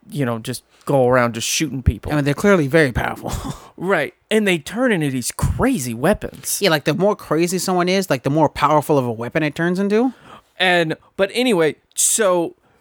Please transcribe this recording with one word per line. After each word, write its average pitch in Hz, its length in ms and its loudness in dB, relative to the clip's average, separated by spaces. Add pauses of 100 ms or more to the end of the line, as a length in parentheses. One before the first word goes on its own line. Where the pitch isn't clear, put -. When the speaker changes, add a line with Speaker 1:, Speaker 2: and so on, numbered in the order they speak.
Speaker 1:
you 143 160 -4
know, 117 140 -2
just 117 240 -10 (240)
go 135 200 4
around 123 280 4
just 113 120 -6
shooting 135 360 -4
people. - 280 -2
Speaker 2:
I 147 60 -2
mean, 143 80 0
they're 143 80 2
clearly 180 360 2
very 147 240 4
powerful. - 400 -4
<laughs> - 300 -8 (140)
Speaker 1:
Right. 170 380 -2 (160)
And 214 160 2
they 180 120 2
turn 226 340 -2
into 156 180 0
these 131 220 -4
crazy 175 600 -2
weapons. - 680 -2
Speaker 2:
Yeah, 196 80 2
like, 151 140 0
the 151 100 0
more - 220 0
crazy 170 420 -2
someone 180 300 0
is, 190 200 0
like, 139 140 -2
the 139 80 0
more 151 180 4
powerful 147 480 2
of 131 80 2
a 120 80 -2
weapon 120 300 -4
it 147 140 -2
turns 180 240 -2
into. 214 340 0 (420)
Speaker 1:
And, 175 400 2 (200)
but 196 180 0
anyway, 190 420 2 (200)
so 180 580 0 (260)